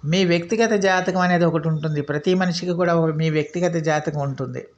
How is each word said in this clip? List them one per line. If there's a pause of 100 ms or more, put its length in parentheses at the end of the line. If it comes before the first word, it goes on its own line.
మీ
వ్యక్తిగత
జాతకం
అనేది
ఒకటి
ఉంటుంది.
ప్రతి
మనిషికి
కూడా
ఒక,
మీ
వ్యక్తిగత
జాతకం
ఉంటుంది. (100)